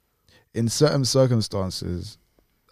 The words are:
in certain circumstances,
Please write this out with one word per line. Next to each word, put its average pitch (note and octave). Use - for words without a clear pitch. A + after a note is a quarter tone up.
in A#2
certain D3
circumstances, G2+